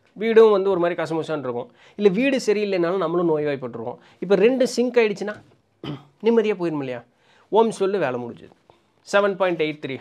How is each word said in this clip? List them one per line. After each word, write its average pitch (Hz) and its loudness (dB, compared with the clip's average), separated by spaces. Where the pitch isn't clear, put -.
வீடும் 220 6
வந்து 196 2
ஒரு 185 0
மாதிரி 170 -2
கசமுசான்னு 156 -4
இருக்கும். 127 -8
இல்ல, 202 4
வீடு 254 2
சரியில்லைனாலும் 196 0
நம்மளும் 165 0
நோய்வாய்ப்பட்டுருவோம். 127 -6
இப்ப 190 0
ரெண்டு 240 2
சிங்க் 240 -2
ஆயிடுச்சுன்னா 208 0
நிம்மதியா 214 0
போயிடும் 170 -6
இல்லையா? 127 -10
ஓம் 220 2
சொல்லு, 196 -2
வேலை 127 -2
முடிஞ்சது. 117 -14
செவன் 202 2
பாயிண்ட் 180 0
எயிட் 151 -4
த்ரீ 135 -8